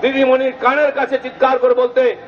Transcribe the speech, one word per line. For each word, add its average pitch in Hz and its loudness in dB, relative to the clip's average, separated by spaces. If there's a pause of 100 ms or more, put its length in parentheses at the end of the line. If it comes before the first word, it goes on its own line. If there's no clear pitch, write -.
দিদিমণির 262 2
কানের 277 2
কাছে - -2
চিৎকার 262 0
করে 247 2
বলতে 247 0 (120)